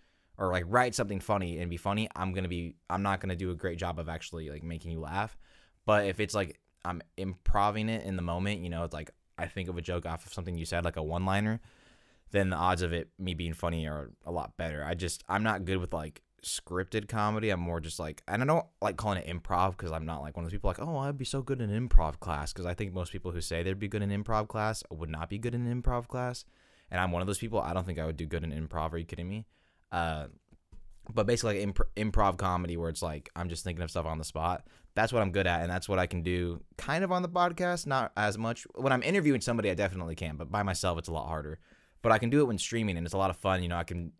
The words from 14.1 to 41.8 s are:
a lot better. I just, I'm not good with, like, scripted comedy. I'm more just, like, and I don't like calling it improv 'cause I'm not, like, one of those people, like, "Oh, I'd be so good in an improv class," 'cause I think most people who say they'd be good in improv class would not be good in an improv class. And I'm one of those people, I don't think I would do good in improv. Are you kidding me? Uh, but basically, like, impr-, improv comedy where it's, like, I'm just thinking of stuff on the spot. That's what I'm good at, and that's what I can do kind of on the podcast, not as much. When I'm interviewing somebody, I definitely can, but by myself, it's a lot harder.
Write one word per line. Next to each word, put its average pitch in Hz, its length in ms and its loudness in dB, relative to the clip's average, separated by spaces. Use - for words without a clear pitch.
a 85 60 -8
lot 82 260 -4
better. 78 260 -4
I 78 100 -4
just, 87 360 -4
I'm 101 120 2
not 104 240 0
good 92 120 2
with, 87 160 -2
like, 78 280 -6
scripted 95 640 -2
comedy. 107 420 2
I'm 90 120 2
more 85 180 -2
just, 80 200 -6
like, 78 280 -8
and 110 160 0
I - 20 2
don't 156 200 4
like 101 160 0
calling 101 200 0
it 85 160 -4
improv 90 440 2
'cause 85 140 -6
I'm 80 140 -4
not, 78 160 -4
like, 73 140 -8
one 85 100 -4
of 80 60 -6
those 104 40 -6
people, 98 120 -2
like, 90 120 0
"Oh, 160 180 -2
I'd 139 200 -2
be 127 80 -6
so 139 160 -2
good 123 200 -2
in 107 80 -2
an 113 200 -2
improv 78 300 8
class," 73 340 -4
'cause 90 120 -8
I 87 80 -2
think 98 200 -4
most 90 180 -6
people 90 200 -6
who 87 100 -4
say 82 220 -2
they'd 95 160 -2
be 104 80 -4
good 104 160 -2
in 101 60 0
improv 107 380 0
class 107 440 -2
would 80 180 -6
not 78 200 -6
be 101 100 -6
good 120 160 -2
in 120 100 -2
an 120 160 -2
improv 120 260 2
class. 123 380 -4
And 90 80 0
I'm 92 120 2
one 87 100 0
of 92 60 0
those 101 120 0
people, 110 220 0
I 85 120 -2
don't 90 120 0
think 87 120 -4
I 80 80 -2
would 80 120 -4
do 82 100 -4
good 78 160 -2
in 78 80 -4
improv. 78 400 -4
Are 82 60 -6
you 82 80 -6
kidding 87 240 -8
me? 110 160 -8
Uh, 80 360 -2
but 110 140 2
basically, 107 400 2
like, 101 100 0
impr-, 104 360 4
improv 98 260 6
comedy 90 400 0
where 82 120 0
it's, 78 120 -4
like, 78 340 -4
I'm 87 140 -4
just 82 140 -6
thinking 85 200 -4
of 80 60 -4
stuff 85 160 -2
on 80 120 -2
the 80 60 -4
spot. 82 440 -2
That's 113 180 4
what 113 80 4
I'm 98 100 2
good 92 160 4
at, 85 140 2
and 85 80 0
that's 90 180 -2
what 98 100 2
I 90 100 4
can 87 160 -2
do 87 400 0
kind 165 260 0
of 180 80 0
on 180 100 2
the 180 80 -2
podcast, 175 580 2
not 131 300 2
as 107 200 2
much. 113 280 -4
When 135 160 2
I'm 127 120 4
interviewing 151 360 4
somebody, 113 300 2
I 92 40 4
definitely 90 420 0
can, 78 200 -6
but 73 160 -8
by 104 100 2
myself, 92 360 2
it's 82 100 -6
a 82 60 -4
lot 78 140 -2
harder. 78 320 -4